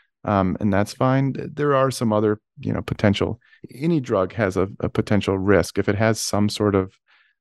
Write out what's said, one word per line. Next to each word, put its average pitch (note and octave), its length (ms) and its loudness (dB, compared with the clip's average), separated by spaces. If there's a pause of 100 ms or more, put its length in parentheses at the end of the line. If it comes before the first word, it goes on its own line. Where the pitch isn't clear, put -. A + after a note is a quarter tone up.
(240)
um, G2 360 0
and G#2 120 0
that's G2 220 0
fine. C3+ 400 0 (200)
There D3 220 0
are C3+ 140 2
some A#2 240 -2
other, G#2+ 260 2 (200)
you A2 140 -4
know, - 80 -4
potential, G2+ 580 0 (340)
any D#3 280 -2
drug G2+ 320 -2
has G2 240 -2
a, F#2 100 2 (140)
a - 80 -2
potential G2 480 0
risk. F#2+ 420 2
If G2 100 0
it G2+ 60 0
has A2 240 0
some G#2 300 0
sort G#2 260 0
of F#2+ 180 -2 (480)